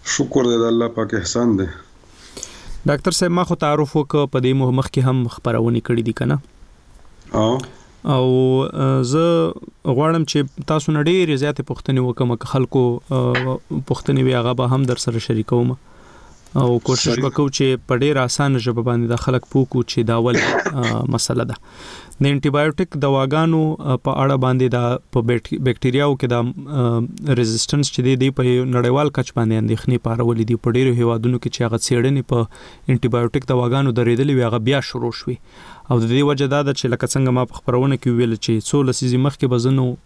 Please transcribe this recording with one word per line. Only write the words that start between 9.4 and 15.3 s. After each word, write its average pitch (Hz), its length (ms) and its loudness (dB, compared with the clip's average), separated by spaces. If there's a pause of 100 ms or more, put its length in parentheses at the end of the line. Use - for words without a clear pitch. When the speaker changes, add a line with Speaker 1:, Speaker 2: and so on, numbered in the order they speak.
Speaker 2:
غواړم 156 380 2
چې 143 440 -2
تاسو 156 240 0
نه 151 120 0
ډېرې 170 320 2
زیاتې 143 280 -4
پوښتنې 131 360 -2
وکړم. 123 360 0
که - 100 -12
خلکو، 123 560 0 (100)
آه، 127 480 -2 (120)
پوښتنې 139 480 -2
وي، 131 140 2
هغه 123 200 0
به 123 140 0
هم 131 160 2
در 123 120 0
سره 117 240 -4
شریکوم. 120 580 0 (800)